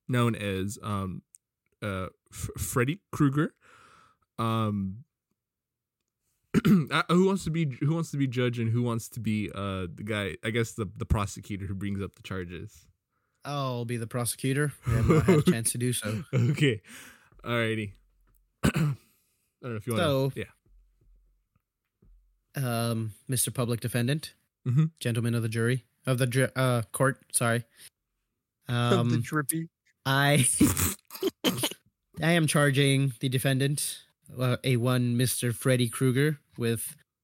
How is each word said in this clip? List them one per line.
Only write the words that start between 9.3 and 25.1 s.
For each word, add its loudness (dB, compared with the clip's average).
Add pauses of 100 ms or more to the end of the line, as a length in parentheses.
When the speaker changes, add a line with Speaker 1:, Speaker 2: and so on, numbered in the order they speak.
Speaker 1:
uh, -4
the -14
guy, -4
I -2
guess -2
the, -4 (100)
the -6
prosecutor -2
who -6
brings -4
up -8
the -20
charges? -10 (580)
Speaker 2:
I'll -4
be -4
the -6
prosecutor. -2 (140)
I -2
have 2
not 6
had 6
a 4
Speaker 1:
<laughs> 2
Speaker 2:
chance -2
to -6
do 0
so. -4 (120)
Speaker 1:
Okay. 2 (600)
Alrighty. -2 (360)
<clears throat> -8
I 4
don't 0 (640)
know -8
if -10
you 0
wanna 2
Speaker 2:
So, 0
Speaker 1:
yeah. -8 (2000)
Speaker 2:
um, -2 (160)
Mister -2
Public -4
Defendant, -2 (320)
Speaker 1:
Mm-hmm. 4 (160)
Speaker 2:
gentlemen 0